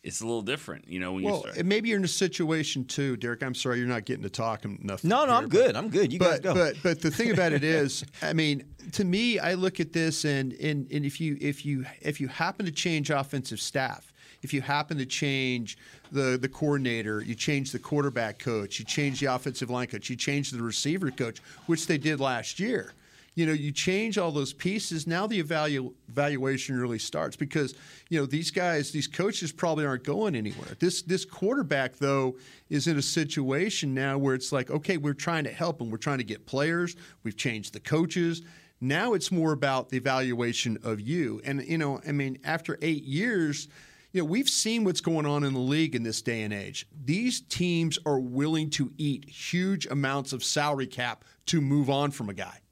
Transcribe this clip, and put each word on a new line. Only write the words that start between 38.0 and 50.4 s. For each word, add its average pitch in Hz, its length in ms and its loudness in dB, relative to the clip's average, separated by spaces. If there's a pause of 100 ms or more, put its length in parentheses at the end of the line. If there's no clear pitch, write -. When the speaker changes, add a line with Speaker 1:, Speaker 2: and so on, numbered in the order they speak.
Speaker 2:
Now 170 320 2
it's 185 180 0
more 160 220 4
about 135 360 2
the 131 80 -2
evaluation 123 840 0
of 110 160 -2
you. 117 460 -2
And, 139 180 -2
you 165 140 -2
know, 143 280 -2
I 151 60 -4
mean, 135 320 0
after 160 380 -4
eight 156 220 0
years, 160 640 0 (440)
you 185 100 0
know, 156 40 0
we've 226 240 2
seen 226 340 2
what's 185 180 2
going 160 240 2
on 147 180 2
in 135 100 0
the 131 60 0
league 139 360 2
in 117 80 0
this 110 180 -4
day 117 200 -2
and 107 100 -2
age. 98 360 -8 (180)
These 214 360 0
teams 165 640 0
are 139 140 4
willing 147 520 0
to 139 260 0
eat 147 320 -2
huge 185 560 -2
amounts 139 480 -2
of 123 100 -6